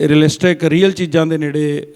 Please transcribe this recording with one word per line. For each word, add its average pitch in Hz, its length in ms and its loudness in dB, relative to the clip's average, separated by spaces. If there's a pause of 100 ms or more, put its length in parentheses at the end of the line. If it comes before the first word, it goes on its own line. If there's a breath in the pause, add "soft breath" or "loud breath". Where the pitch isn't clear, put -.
ਰੀਅਲਿਸਟਿਕ, 156 640 2
ਰੀਅਲ 175 280 2
ਚੀਜ਼ਾਂ 165 340 -2
ਦੇ 160 120 -2
ਨੇੜੇ, 147 580 -4